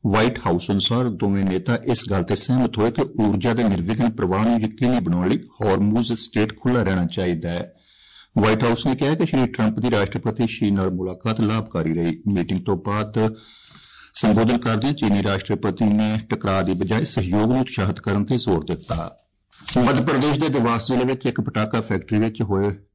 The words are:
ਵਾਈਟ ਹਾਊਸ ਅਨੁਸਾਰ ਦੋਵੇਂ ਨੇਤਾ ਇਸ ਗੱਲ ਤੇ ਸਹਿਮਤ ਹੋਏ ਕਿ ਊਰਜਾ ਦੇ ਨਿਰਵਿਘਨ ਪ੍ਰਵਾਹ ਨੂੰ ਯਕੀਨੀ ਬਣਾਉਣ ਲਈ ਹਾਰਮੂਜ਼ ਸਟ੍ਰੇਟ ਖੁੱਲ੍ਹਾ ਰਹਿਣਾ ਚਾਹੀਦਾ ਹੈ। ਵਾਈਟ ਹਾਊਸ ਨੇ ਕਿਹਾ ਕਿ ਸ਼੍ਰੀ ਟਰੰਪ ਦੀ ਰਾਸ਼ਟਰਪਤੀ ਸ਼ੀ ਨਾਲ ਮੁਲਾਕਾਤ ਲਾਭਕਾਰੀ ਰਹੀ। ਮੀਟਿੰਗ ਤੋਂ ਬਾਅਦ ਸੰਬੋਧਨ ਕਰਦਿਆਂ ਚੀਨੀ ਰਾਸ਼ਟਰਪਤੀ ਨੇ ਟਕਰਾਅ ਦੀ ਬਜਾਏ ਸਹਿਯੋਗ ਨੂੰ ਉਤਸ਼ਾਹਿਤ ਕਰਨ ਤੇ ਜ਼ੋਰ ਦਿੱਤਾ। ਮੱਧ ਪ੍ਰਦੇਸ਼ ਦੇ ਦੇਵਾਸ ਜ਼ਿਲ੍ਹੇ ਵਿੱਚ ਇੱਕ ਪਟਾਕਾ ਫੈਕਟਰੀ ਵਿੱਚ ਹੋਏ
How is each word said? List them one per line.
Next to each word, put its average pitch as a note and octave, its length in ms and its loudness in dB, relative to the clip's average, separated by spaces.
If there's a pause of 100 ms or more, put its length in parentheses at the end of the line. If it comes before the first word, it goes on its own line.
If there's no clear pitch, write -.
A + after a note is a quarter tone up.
ਵਾਈਟ A2 400 0
ਹਾਊਸ F2 240 -2
ਅਨੁਸਾਰ A#2 380 0
ਦੋਵੇਂ G2 360 -2
ਨੇਤਾ F#2 400 -2
ਇਸ A2+ 260 -2
ਗੱਲ F#2+ 120 0
ਤੇ G2 120 -2
ਸਹਿਮਤ B2+ 420 0
ਹੋਏ A2 140 2
ਕਿ C3 180 -2 (120)
ਊਰਜਾ G#2 320 2
ਦੇ A#2+ 100 0
ਨਿਰਵਿਘਨ G#2+ 480 0
ਪ੍ਰਵਾਹ G2 320 -2
ਨੂੰ A#2 180 2
ਯਕੀਨੀ A#2+ 380 0
ਬਣਾਉਣ F2 300 0
ਲਈ G#2+ 140 0 (180)
ਹਾਰਮੂਜ਼ G#2+ 520 2
ਸਟ੍ਰੇਟ A2 460 -2
ਖੁੱਲ੍ਹਾ B2 240 0
ਰਹਿਣਾ F#2 220 0
ਚਾਹੀਦਾ F2 440 -2
ਹੈ। F2 220 -6 (680)
ਵਾਈਟ A2 260 4
ਹਾਊਸ A#2 220 0
ਨੇ C3 100 2
ਕਿਹਾ C#3+ 200 0
ਕਿ D#3+ 100 0
ਸ਼੍ਰੀ C3 200 2
ਟਰੰਪ A2 340 0
ਦੀ A#2+ 120 0
ਰਾਸ਼ਟਰਪਤੀ A2 560 0
ਸ਼ੀ A2 240 -2
ਨਾਲ F#2+ 200 2
ਮੁਲਾਕਾਤ F#2 500 -4
ਲਾਭਕਾਰੀ G#2 520 0
ਰਹੀ। E2+ 340 -2
ਮੀਟਿੰਗ F#2 380 0
ਤੋਂ G2+ 120 0
ਬਾਅਦ G#2+ 400 -4 (960)
ਸੰਬੋਧਨ A2+ 440 4
ਕਰਦਿਆਂ A#2 360 0
ਚੀਨੀ G2+ 300 2
ਰਾਸ਼ਟਰਪਤੀ G2 640 0
ਨੇ G#2+ 320 2 (120)
ਟਕਰਾਅ F#2+ 340 0
ਦੀ F#2 100 0
ਬਜਾਏ G2 320 0
ਸਹਿਯੋਗ G#2 460 0
ਨੂੰ C3 80 2
ਉਤਸ਼ਾਹਿਤ G2+ 400 -2
ਕਰਨ G2+ 260 0
ਤੇ C3 120 0
ਜ਼ੋਰ F2 260 2
ਦਿੱਤਾ। E2 460 -6 (680)
ਮੱਧ B2+ 280 2
ਪ੍ਰਦੇਸ਼ C#3+ 340 2
ਦੇ D#3 100 0
ਦੇਵਾਸ A#2 380 0
ਜ਼ਿਲ੍ਹੇ B2 180 2
ਵਿੱਚ C3 200 -2
ਇੱਕ A#2+ 160 -2
ਪਟਾਕਾ A2 400 -2
ਫੈਕਟਰੀ G#2 380 -2
ਵਿੱਚ A2 220 0
ਹੋਏ G2 300 0 (240)